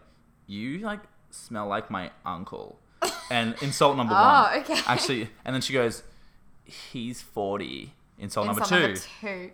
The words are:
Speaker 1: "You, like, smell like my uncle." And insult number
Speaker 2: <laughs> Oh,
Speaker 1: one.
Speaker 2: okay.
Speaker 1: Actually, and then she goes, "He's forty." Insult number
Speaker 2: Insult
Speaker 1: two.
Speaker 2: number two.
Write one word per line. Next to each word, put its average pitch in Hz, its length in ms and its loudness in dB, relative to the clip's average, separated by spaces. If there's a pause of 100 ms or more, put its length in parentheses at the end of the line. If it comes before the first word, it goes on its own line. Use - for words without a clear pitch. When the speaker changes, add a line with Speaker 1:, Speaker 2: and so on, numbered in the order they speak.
(460)
Speaker 1:
"You, 135 320 -8
like, 208 220 -8 (300)
smell 104 360 -8
like 95 240 -4
my 92 200 -6 (140)
uncle." 85 540 -10 (520)
And 117 300 0
insult 143 360 4
number 127 180 2
Speaker 2:
<laughs> - 20 6
Oh, 262 280 8
Speaker 1:
one. 226 160 2
Speaker 2:
okay. 277 260 -2
Speaker 1:
Actually, 123 440 0 (140)
and 127 100 -4
then 131 60 0
she 135 140 -4
goes, 117 280 2 (640)
"He's - 560 -10
forty." 98 760 -6 (240)
Insult 104 280 -2
number 104 160 0
Speaker 2:
Insult 185 180 6
Speaker 1:
two. 147 60 6
Speaker 2:
number 95 140 0 (200)
two. 190 340 -10